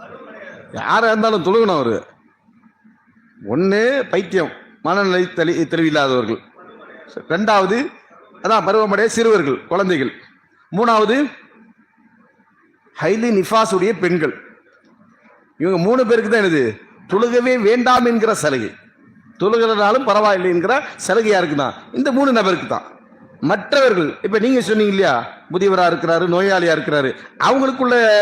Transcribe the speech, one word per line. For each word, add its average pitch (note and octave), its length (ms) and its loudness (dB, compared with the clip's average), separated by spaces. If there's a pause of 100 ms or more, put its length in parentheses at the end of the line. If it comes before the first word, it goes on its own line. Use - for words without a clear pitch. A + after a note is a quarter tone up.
(800)
யாரா G3 320 0
இருந்தாலும் G#3+ 360 0
தொழுகணும் G3+ 300 2
அவரு. A#2 180 0 (1600)
ஒண்ணு G3 280 0 (300)
பைத்தியம், F3 400 -2 (360)
மனநிலை F#3 360 0 (140)
தெளி-, E3 200 0 (140)
தெளிவில்லாதவர்கள். C#3 680 0 (920)
ரெண்டாவது G3+ 440 2 (680)
அதான் G3+ 240 0
பருவமடைய G#3 480 0
சிறுவர்கள், G#3 420 2 (140)
குழந்தைகள். E3+ 400 0 (600)
மூணாவது A3 440 2 (1800)
ஹைலி A3 340 -2 (100)
நிஃபாசுடைய G#3 520 0 (120)
பெண்கள். E3 300 0 (1300)
இவங்க F3+ 280 0
மூணு B3+ 200 2
பேருக்கு A3 240 2
தான் A3+ 120 2
என்னது, D#3+ 200 2 (480)
தொழுகவே A#3+ 420 2 (140)
வேண்டாம் B3 440 2
என்கிற A3 200 0 (120)
சலுகை. C3 280 -2 (680)
தொழுகிறனாலும் A3+ 680 2
பரவாயில்லை G3+ 460 2
என்கிற F3 200 0 (320)
சலுகை G#3+ 280 0
யாருக்கு F3 300 0
தான்? A#2+ 120 -4 (220)
இந்த C#4 200 -2
மூணு C4+ 200 2
நபருக்கு F#3 360 0
தான். - 140 -8 (640)
மற்றவர்கள், G#3 580 2 (160)
இப்ப G#3 200 -2
நீங்க C4 140 2 (100)
சொன்னீங்க G#3+ 260 0
இல்லையா, F#3 180 2 (400)
முதியவரா F#3 380 2
இருக்கிறாரு, E3 420 -2
நோயாளியா F3+ 420 0
இருக்கிறாரு, C#3+ 360 -2 (360)
அவங்களுக்குள்ள B3+ 480 0 (260)